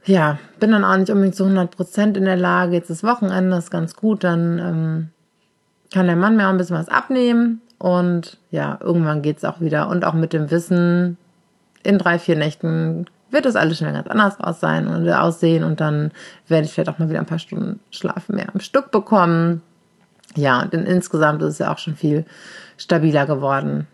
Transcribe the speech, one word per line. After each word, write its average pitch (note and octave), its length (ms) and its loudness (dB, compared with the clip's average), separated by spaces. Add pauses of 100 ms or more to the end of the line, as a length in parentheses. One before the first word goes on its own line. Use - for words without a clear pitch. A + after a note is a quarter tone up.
ja, D3+ 340 2 (200)
bin G#3+ 120 2
dann G#3 140 4
auch F#3+ 120 4
nicht F#3+ 140 0
unbedingt G3 240 2
zu F#3+ 100 -2
hundert F#3+ 260 2
Prozent G3+ 460 -2
in F#3+ 80 0
der F#3 120 2
Lage. F3+ 380 2
Jetzt E3+ 160 -4
ist E3 140 -8
Wochenende, F#3 520 0
ist E3+ 140 -6
ganz E3 260 -4
gut, G#3+ 280 -2
dann, E3+ 340 0
ähm, D#3+ 500 -4 (840)
kann F#3 140 2
der E3+ 100 2
Mann G#3+ 200 4
mir G3+ 100 4
auch F#3+ 40 2
ein F#3+ 80 2
bisschen F3 180 -2
was E3 120 -4
abnehmen A#3+ 720 2 (180)
und F3+ 600 0 (120)
ja, D3 300 -4
irgendwann D#3 420 0
geht's D3+ 220 -4
auch E3+ 160 -6
wieder. D#3 280 0
Und E3+ 160 0
auch E3 100 0
mit D#3+ 180 0
dem D3+ 180 -2
Wissen, F3 680 2 (680)
in G3+ 160 4
drei, E3+ 200 2
vier E3 180 0
Nächten D#3+ 680 -2 (240)
wird C4+ 140 0
das A3+ 120 0
alles D#3+ 220 0
schon D3+ 140 -4
ganz D3 160 -6
anders G3+ 320 0
aus - 200 -6
sein D#3+ 280 0
und E3 200 -2
aussehen E3 560 2
und D#3+ 160 -2
dann D3+ 300 -2 (380)
werde D#3+ 180 2
ich - 60 -10
vielleicht D#3 160 -4
auch D#3+ 100 -8
mal E3 100 -2
wieder D#3 120 -4
ein - 60 -4
paar E3 120 -6
Stunden - 400 -8 (120)
Schlaf - 380 -8
mehr G3+ 240 -6
am F#3+ 80 -4
Stück - 300 -4
bekommen. E3+ 720 2 (760)
Ja, C3 300 2
denn E3 180 -4
insgesamt D#3 580 0
ist D3+ 120 -2
es - 40 -14
ja D3+ 140 -2
auch - 60 -6
schon D#3 180 -8
viel D3+ 280 0 (520)
stabiler D3+ 500 2
geworden. C#3+ 680 -2